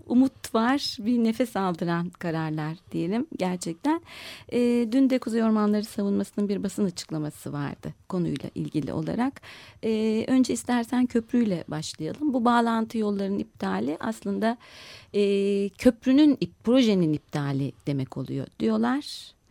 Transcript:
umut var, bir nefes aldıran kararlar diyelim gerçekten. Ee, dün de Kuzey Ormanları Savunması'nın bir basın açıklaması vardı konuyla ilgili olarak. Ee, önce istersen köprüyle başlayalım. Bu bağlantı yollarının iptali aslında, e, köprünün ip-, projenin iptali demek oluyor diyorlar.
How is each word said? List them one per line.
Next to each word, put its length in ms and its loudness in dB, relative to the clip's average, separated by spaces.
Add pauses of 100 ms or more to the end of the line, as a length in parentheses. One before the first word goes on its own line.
umut 480 2
var, 440 0
bir 260 2
nefes 320 0
aldıran 540 -2
kararlar 680 -4 (160)
diyelim 340 -2 (120)
gerçekten. 600 -2 (520)
Ee, 400 2
dün 180 4
de 80 2
Kuzey 240 -2
Ormanları 420 2
Savunması'nın 640 -2
bir 140 -4
basın 220 -2
açıklaması 680 -6
vardı 420 -8 (140)
konuyla 460 -4
ilgili 380 -4
olarak. 480 -2 (440)
Ee, 440 0
önce 240 4
istersen 540 0
köprüyle 600 0
başlayalım. 640 -4
Bu 120 0
bağlantı 540 2
yollarının 400 0
iptali 600 -4
aslında, 560 -2 (580)
e, 540 2
köprünün 720 4
ip-, 240 -6
projenin 480 4
iptali 600 -2 (140)
demek 300 -4
oluyor 300 -6 (140)
diyorlar. 760 -2 (160)